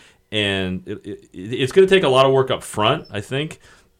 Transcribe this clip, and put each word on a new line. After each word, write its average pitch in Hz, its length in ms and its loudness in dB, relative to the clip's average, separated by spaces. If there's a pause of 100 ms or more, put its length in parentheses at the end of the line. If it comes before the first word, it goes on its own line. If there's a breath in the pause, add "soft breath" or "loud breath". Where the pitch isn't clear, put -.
(320 soft breath)
And 98 560 -4
it, 101 180 -12
it, - 280 -16
it's 117 400 -6
gonna 190 120 6
take 185 180 4
a 147 60 2
lot 131 160 6
of 135 60 2
work 131 180 2
up 98 140 -4
front, 127 480 -2
I 104 80 -8
think. 139 400 -8 (400 soft breath)